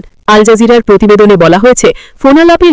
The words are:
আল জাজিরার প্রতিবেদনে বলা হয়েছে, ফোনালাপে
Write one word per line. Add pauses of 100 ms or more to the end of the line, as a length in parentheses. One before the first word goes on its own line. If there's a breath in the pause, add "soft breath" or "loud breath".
(320)
আল
জাজিরার
প্রতিবেদনে
বলা
হয়েছে, (300 loud breath)
ফোনালাপে